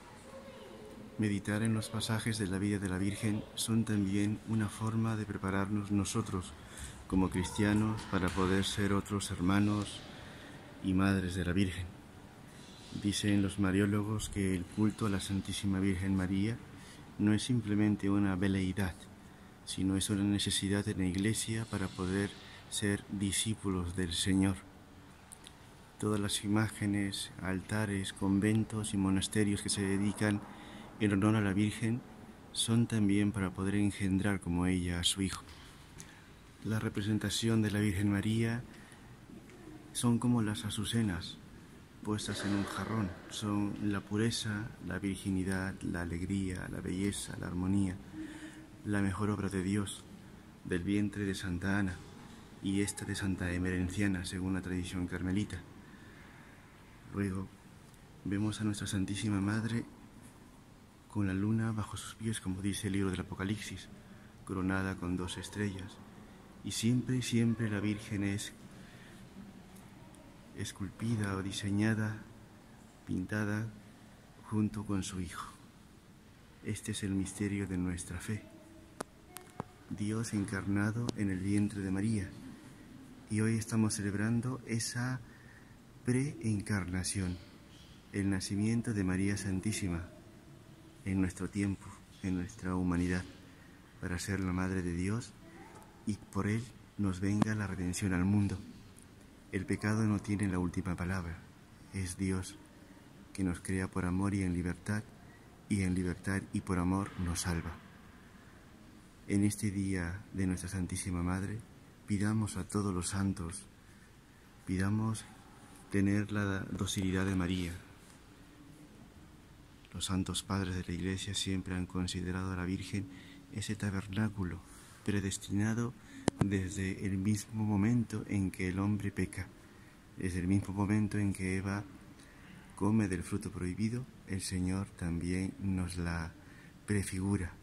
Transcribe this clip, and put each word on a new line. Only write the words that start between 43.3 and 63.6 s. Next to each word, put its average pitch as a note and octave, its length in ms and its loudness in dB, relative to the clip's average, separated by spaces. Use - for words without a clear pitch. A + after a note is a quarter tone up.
la G2+ 180 2
pureza, G#2+ 640 0
la F2+ 120 -2
virginidad, F#2+ 800 0
la E2+ 200 -2
alegría, F#2 680 -2
la F#2 120 -6
belleza, G2 580 -2
la F#2 80 -4
armonía, F#2 480 2
la G#2 160 2
mejor G2+ 280 2
obra G2 200 0
de F#2 140 0
Dios, G2 400 0
del F2 180 0
vientre G2+ 420 2
de F#2+ 100 0
Santa F#2+ 420 0
Ana F#2 200 0
y G2 180 2
esta G2+ 240 -2
de G2+ 100 -2
Santa F#2 360 0
Emerenciana, F2+ 720 2
según F#2 280 -2
la F#2 80 0
tradición F2+ 460 -2
carmelita. F#2 540 0
Luego F#2+ 340 0
vemos G#2 360 0
a - 20 0
nuestra G#2 240 0
Santísima G#2 540 0
Madre A2 440 0
con G2+ 180 0
la F#2+ 60 2
luna A2 380 2
bajo G#2+ 260 -4
sus - 180 -10
pies, A2 240 -4
como F#2 220 -4
dice G2 260 0
el F#2+ 60 0
libro G2 180 2
del F2+ 100 -2
Apocalipsis, F#2+ 640 -4